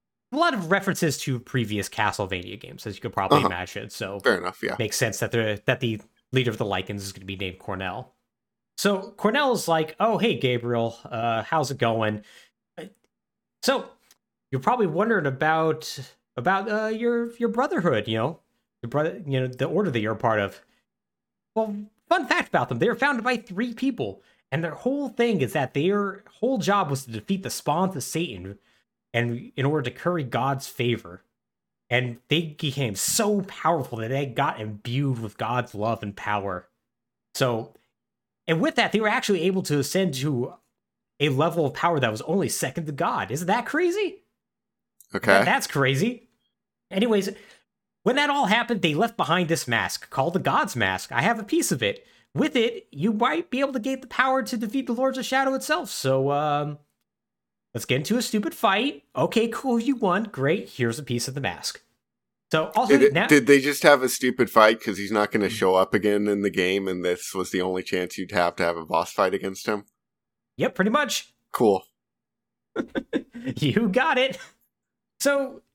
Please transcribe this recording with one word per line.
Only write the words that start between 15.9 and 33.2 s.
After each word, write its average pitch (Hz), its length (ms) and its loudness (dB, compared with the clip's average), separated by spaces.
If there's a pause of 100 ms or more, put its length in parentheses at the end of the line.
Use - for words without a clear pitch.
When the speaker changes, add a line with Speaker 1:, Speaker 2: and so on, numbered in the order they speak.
Speaker 1:
about, 190 340 0
uh, 214 180 -2
your, 233 500 -2
your 233 120 0
brotherhood, 202 600 2
you 110 80 2
know, 131 220 0 (420)
the 120 80 -8
brother, 160 360 0
you 135 140 0
know, 127 80 0
the 127 180 -2
order 175 240 2
that 117 120 0
you're 110 120 0
a 107 40 -4
part 110 240 4
of. 98 200 -2 (920)
Well, 214 200 -2 (340)
fun 339 180 2
fact 330 220 0
about 131 200 0
them, 120 100 -2
they 165 100 4
were 233 60 0
founded 262 280 0
by 247 140 0
three 226 360 -6
people, 175 480 -4 (300)
and 151 120 -2
their 156 120 -6
whole 277 340 -2
thing 233 320 2
is 123 120 -2
that 139 200 0
their 196 500 0 (160)
whole 254 180 0
job 190 320 2
was 135 160 -4
to 120 60 -14
defeat 190 320 -4
the 120 60 -6
spawns 180 460 -2
of - 80 -6
Satan 101 560 -8 (540)
and 120 420 -2
in 135 100 0
order 143 240 0
to 120 80 -16
curry 175 260 -2
God's 131 440 -2
favor." 110 560 -4 (640)
And 120 280 0 (100)
they 156 320 -2
became 131 360 -2
so 208 460 0